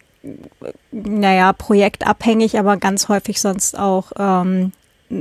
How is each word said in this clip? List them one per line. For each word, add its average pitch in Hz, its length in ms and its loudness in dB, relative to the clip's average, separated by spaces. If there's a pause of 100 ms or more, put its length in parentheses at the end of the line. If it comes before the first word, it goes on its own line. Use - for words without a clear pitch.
(920)
naja, 202 640 2
projektabhängig, 214 1040 0
aber 202 200 2
ganz 196 300 -2
häufig 202 320 -2
sonst 196 380 -4
auch, 190 400 -2
ähm, 185 540 0 (480)